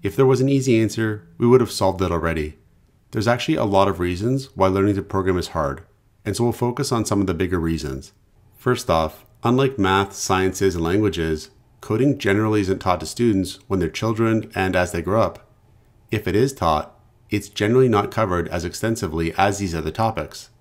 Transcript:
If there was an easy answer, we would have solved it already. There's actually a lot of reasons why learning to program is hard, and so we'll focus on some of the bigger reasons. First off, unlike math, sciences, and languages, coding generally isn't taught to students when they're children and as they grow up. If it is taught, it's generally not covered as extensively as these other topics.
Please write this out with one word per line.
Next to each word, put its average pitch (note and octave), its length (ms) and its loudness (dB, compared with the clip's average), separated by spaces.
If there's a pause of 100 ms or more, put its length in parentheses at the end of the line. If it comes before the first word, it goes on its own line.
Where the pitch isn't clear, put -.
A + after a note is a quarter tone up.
If - 140 -4
there C3+ 120 4
was C3 120 4
an C3 80 2
easy C3 320 2
answer, G#2+ 480 -2 (100)
we A#2+ 80 0
would B2 140 8
have A2+ 120 2
solved F#2+ 300 0
it F2 120 0
already. D#2+ 440 -2 (540)
There's G#2+ 160 -2
actually B2 280 0
a A#2 100 0
lot G2 240 4
of F2+ 100 -4
reasons G#2 560 -2
why F#2+ 140 4
learning G2 260 2
to G2 60 -2
program F#2+ 360 -2
is E2+ 120 -4
hard, D2 340 -4 (400)
and G2+ 100 -4
so A#2 120 0
we'll A#2 80 0
focus B2 400 -2
on A2+ 100 0
some G2+ 160 0
of G2 80 2
the F#2 60 0
bigger F2 260 0
reasons. D2 540 -4 (420)
First - 340 -2
off, E2 360 0 (180)
unlike C3 340 2
math, G2 360 2
sciences, F#2+ 640 0
and E2 80 -2
languages, E2+ 680 -2 (320)
coding B2 360 0
generally G#2+ 440 2
isn't F#2 180 0
taught F2 220 0
to D#2+ 40 -10
students G2 600 0
when F#2+ 140 0
they're E2 80 0
children A2 680 -2
and F#2+ 220 0
as F2+ 160 0
they F2 80 -4
grow G2 200 0
up. - 300 -4 (580)
If G#2+ 160 -4
it C3 120 0
is C#3 160 2
taught, D#2 440 -2 (340)
it's G#2 180 -4
generally A#2+ 400 2
not G2+ 220 2
covered F#2 360 0
as E2 160 -4
extensively E2+ 680 -4
as F#2+ 260 0
these F2 160 -4
other D#2+ 160 -4
topics. - 680 -6